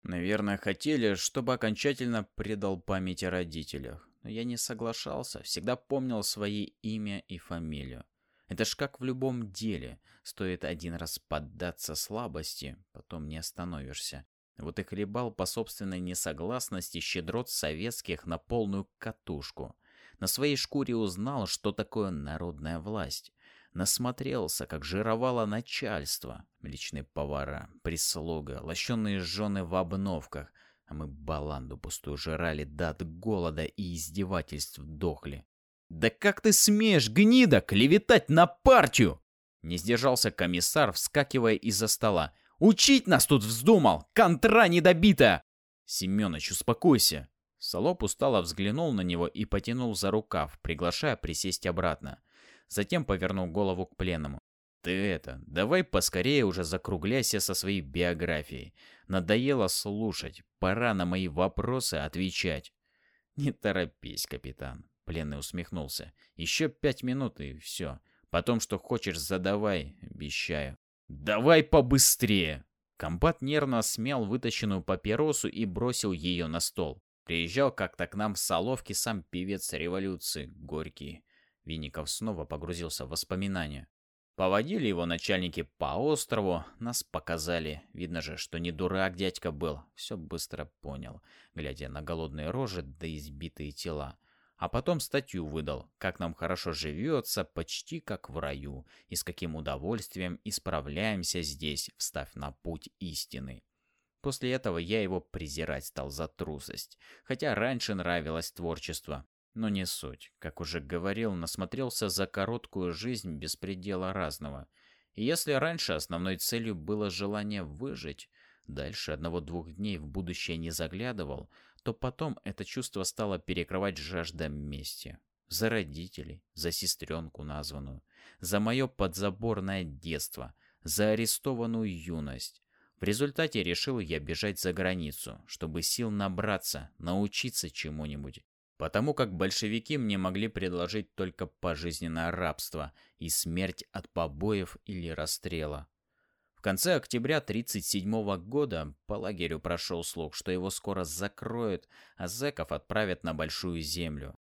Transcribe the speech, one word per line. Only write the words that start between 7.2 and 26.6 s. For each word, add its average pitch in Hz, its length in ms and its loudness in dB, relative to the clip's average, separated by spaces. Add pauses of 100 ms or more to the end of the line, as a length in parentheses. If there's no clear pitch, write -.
и 90 120 -10
фамилию. 73 680 -8 (420)
Это - 180 -2
ж - 120 -2
как - 240 -6
в 127 40 -8
любом 127 460 -2
деле. 92 480 -6 (240)
Стоит 92 420 -6
один 87 300 -6
раз - 240 -8
поддаться 82 760 -6
слабости, 87 800 -6 (160)
потом 80 340 -12
не 78 100 -8
остановишься. 69 880 -8 (340)
Вот 85 200 -8
и 98 60 -4
хлебал 104 460 -4
по 95 140 -2
собственной 95 560 -6
несогласности 90 1000 -4
щедрот 90 500 -4
советских 82 760 -4
на 82 140 -4
полную 101 500 -2 (100)
катушку. - 800 -10 (420)
На - 80 -4
своей 139 300 2
шкуре 131 400 0
узнал, 107 500 -2
что - 260 -2
такое 104 380 -2
народная 78 680 -6
власть. 90 540 -8 (420)
Насмотрелся, 123 880 -2
как 76 180 -6
жировало 113 640 0
начальство, 104 1000 -4 (160)